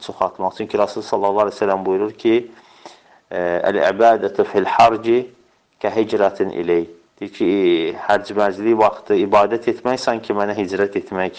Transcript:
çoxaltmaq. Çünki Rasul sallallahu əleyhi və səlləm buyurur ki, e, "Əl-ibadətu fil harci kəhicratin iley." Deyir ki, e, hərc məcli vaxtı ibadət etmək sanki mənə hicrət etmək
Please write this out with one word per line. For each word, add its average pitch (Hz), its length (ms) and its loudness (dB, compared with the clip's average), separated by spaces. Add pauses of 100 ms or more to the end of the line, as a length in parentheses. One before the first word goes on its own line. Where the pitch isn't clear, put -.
çoxaltmaq. 95 560 -6
Çünki 104 180 -4
Rasul 104 240 -2
sallallahu 101 440 0
əleyhi 98 100 -6
və - 80 -6
səlləm 95 200 0
buyurur 98 280 -2
ki, 113 220 2 (960)
e, 90 80 -6 (320)
"Əl-ibadətu 101 760 2
fil 95 240 0
harci 117 520 2 (600)
kəhicratin 101 720 0
iley." 85 380 0 (300)
Deyir 101 120 -10
ki, - 140 -2
e, 87 460 2 (160)
hərc 104 280 0
məcli 104 400 0
vaxtı 107 400 0
ibadət 101 560 2
etmək 127 280 -4
sanki 113 360 -4
mənə 101 200 -2
hicrət 98 440 -2
etmək 92 380 -4